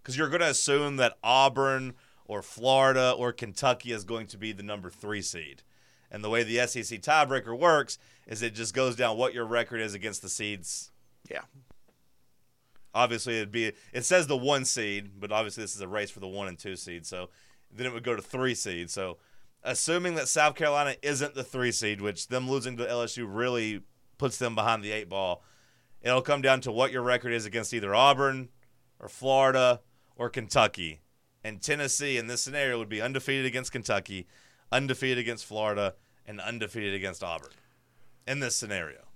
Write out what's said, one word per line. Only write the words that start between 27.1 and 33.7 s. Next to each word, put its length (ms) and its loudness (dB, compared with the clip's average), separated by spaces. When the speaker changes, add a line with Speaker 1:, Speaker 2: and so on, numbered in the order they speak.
Speaker 1:
is 140 -2
against 280 -4
either 200 0
Auburn 560 6
or 80 -16
Florida 720 4
or 140 -4
Kentucky. 720 2
And 180 -10
Tennessee 560 -2
in 100 -4
this 140 -4
scenario 380 -2
would 100 -8
be 120 -4
undefeated 440 -2
against 260 -4